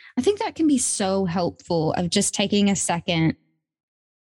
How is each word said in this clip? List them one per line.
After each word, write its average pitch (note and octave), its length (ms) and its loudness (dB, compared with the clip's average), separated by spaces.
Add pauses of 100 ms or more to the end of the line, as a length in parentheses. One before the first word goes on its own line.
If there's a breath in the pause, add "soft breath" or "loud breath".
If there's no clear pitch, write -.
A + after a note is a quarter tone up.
(160 loud breath)
I B3 60 -2
think G4+ 180 0
that A4 140 -6
can E4 120 0
be C#4+ 120 4
so G3 480 -2
helpful F3 640 -2
of F3 180 -2
just - 240 0
taking G3+ 360 2
a G3 60 0
second, E3+ 600 0 (920)